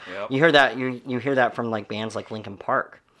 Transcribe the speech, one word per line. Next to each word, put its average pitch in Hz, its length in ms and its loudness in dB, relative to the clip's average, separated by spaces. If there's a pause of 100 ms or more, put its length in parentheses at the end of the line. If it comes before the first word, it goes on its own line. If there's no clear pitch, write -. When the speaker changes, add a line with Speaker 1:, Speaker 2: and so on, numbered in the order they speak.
Speaker 1:
Yep. 98 240 -10
Speaker 2:
You 135 60 0
hear 160 140 6
that, 131 260 6
you, 127 300 -6
you 127 100 -4
hear 135 160 -2
that 123 220 2
from, 117 160 -4
like, 104 160 -4
bands 107 280 -6
like 98 140 -8
Linkin 98 280 -10
Park. - 440 -4 (180)